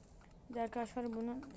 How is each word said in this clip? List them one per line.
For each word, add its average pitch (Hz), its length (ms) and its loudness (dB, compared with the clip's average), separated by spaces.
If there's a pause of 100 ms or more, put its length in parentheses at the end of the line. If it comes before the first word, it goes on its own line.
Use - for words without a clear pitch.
(500)
Bir 240 40 -4
de 233 80 4
arkadaşlar 233 540 2
bunun 240 300 2 (120)